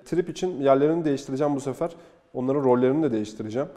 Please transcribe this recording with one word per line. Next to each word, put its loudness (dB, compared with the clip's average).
Trip -2
için -6
yerlerini 4
değiştireceğim -2
bu -4
sefer. -4
Onların -2
rollerini 4
de 0
değiştireceğim. -6